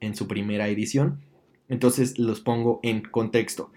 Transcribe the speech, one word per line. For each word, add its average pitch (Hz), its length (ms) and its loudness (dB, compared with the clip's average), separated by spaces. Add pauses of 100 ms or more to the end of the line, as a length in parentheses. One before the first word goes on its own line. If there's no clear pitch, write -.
en 107 140 -6
su 104 120 -4
primera 104 420 -2
edición. 110 520 0 (480)
Entonces 123 500 2
los 117 220 0
pongo 117 420 0
en 110 200 0
contexto. - 760 -2